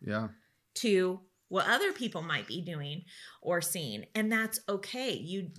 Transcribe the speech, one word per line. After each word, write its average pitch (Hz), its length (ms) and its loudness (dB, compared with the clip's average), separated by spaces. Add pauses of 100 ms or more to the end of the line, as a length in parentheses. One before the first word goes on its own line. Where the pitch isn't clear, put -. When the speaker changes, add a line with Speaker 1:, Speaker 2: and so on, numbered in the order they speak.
Speaker 1:
Yeah. 107 280 0 (460)
Speaker 2:
to 185 460 4 (280)
what 185 160 4
other 320 280 4
people 185 280 -4
might 147 240 0
be 131 140 -6
doing 151 460 -6 (360)
or 175 200 2
seeing. 131 520 -4
And 214 160 2
that's 220 380 2
okay. 208 460 -2
You, 175 460 -4